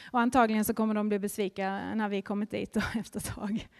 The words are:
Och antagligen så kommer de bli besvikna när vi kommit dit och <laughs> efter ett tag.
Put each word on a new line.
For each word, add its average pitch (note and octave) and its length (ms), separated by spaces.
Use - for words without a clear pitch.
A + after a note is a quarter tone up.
Och B3 80
antagligen A3+ 440
så A3+ 100
kommer A3 200
de G#3 140
bli G#3 100
besvikna G3 760
när G#3+ 140
vi G3 140
kommit - 280
dit - 260
och G#2 120
<laughs> - 80
efter G#3 220
ett - 160
tag. G#3 340